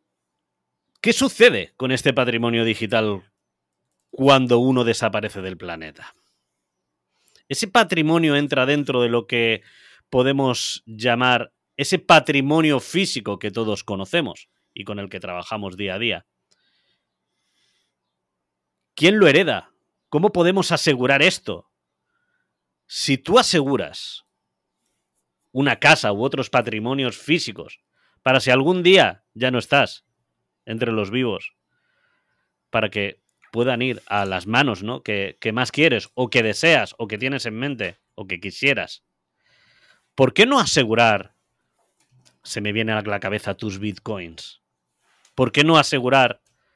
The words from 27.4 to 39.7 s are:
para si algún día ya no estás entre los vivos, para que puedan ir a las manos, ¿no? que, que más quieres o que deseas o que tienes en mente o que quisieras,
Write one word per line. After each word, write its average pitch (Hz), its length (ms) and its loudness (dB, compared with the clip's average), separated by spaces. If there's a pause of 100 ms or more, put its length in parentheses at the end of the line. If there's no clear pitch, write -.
para 131 160 4
si 127 120 0
algún 156 340 2
día 160 400 4 (100)
ya 127 160 -2
no 127 80 0
estás - 460 0 (600)
entre 113 280 -4
los 104 180 -2
vivos, 117 440 -4 (1160)
para 110 200 -2
que 101 300 -6 (300)
puedan 120 320 -2
ir 127 240 -4
a 101 200 -2
las 92 200 -6
manos, 113 380 0
¿no? 127 180 -10
que, 101 380 -6
que 113 120 -6
más 123 200 -4
quieres 139 420 0
o 127 160 -4
que 120 140 2
deseas 120 540 0
o 113 100 -8
que 104 100 -10
tienes 127 280 -6
en 110 120 -8
mente 117 400 -8 (160)
o 104 120 -16
que 92 140 -12
quisieras, 113 640 -4 (1120)